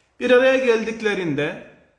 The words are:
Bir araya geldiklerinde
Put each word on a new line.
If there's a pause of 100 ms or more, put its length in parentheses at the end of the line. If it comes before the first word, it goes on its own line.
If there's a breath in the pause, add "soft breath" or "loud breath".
(200 soft breath)
Bir
araya
geldiklerinde (320)